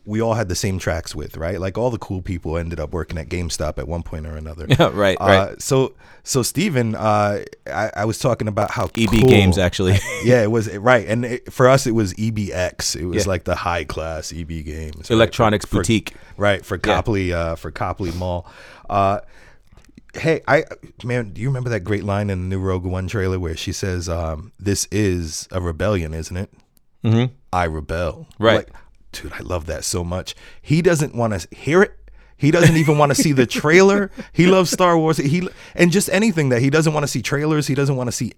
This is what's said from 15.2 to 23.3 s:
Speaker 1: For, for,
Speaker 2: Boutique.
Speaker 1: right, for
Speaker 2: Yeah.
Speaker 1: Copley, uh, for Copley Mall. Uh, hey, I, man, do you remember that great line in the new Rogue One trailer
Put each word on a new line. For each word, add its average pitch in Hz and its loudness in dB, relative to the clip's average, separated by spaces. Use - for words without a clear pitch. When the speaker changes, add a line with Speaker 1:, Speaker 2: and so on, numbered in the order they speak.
Speaker 1:
For, - -16
for, 104 -2
Speaker 2:
Boutique. 98 0
Speaker 1:
right, 101 0
for - -4
Speaker 2:
Yeah. 95 0
Speaker 1:
Copley, 92 0
uh, 85 -2
for 82 -10
Copley 90 -6
Mall. 87 -6
Uh, 98 2
hey, 156 0
I, 147 2
man, 120 -4
do 90 -12
you 120 -4
remember 127 -4
that 110 -2
great 95 -4
line 101 -2
in 92 -4
the 95 -2
new 95 -2
Rogue 92 -2
One 92 -4
trailer 92 -2